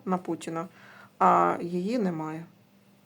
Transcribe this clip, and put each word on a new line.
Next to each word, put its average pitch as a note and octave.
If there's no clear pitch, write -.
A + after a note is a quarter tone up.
на F#3
Путіна, E3+
а F3+
її F3+
немає. E3